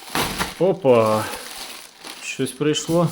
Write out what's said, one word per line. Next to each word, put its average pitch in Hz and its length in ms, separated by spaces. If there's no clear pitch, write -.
Опа! 120 640
Щось - 280
прийшло 151 600